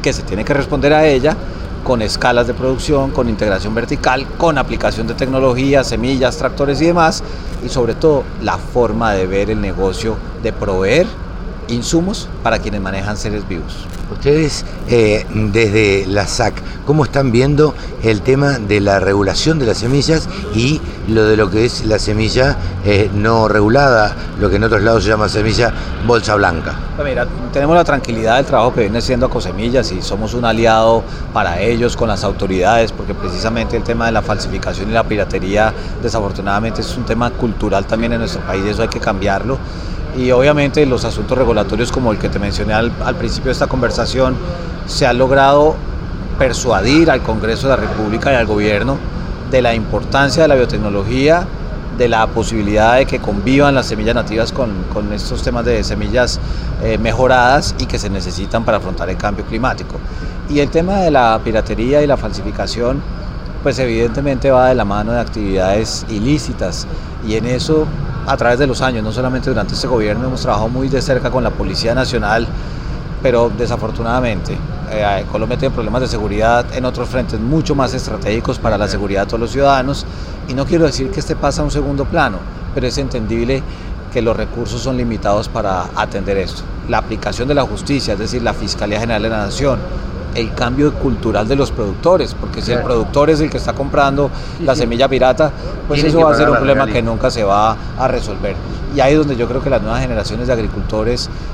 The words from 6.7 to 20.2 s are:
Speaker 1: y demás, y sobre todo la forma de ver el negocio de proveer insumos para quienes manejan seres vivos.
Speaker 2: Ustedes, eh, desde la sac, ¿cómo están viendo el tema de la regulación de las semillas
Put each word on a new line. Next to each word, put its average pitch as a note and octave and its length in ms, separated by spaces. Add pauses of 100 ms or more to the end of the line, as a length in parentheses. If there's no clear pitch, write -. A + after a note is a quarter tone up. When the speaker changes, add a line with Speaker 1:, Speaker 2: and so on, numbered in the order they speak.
Speaker 1:
y E3 40
demás, E3 360 (420)
y B2+ 40
sobre A#2 260
todo C#3+ 300 (180)
la G2+ 160
forma A2+ 540
de F#2 160
ver G2 220
el G#2+ 100
negocio F#2+ 560 (260)
de A2 100
proveer G2+ 540 (600)
insumos E3 600 (160)
para A2+ 160
quienes G#2 200
manejan G2 360
seres G#2 320
vivos. E2 260 (380)
Speaker 2:
Ustedes, C#3+ 520 (240)
eh, G#2+ 460
desde G#2 720
la G2 220
sac, G#2+ 260 (320)
¿cómo D3+ 180
están C3+ 280
viendo C#3+ 420 (300)
el A2 180
tema C3+ 380
de G#2 200
la G2 200
regulación G2 580
de C3 80
las G#2 120
semillas C3 500 (260)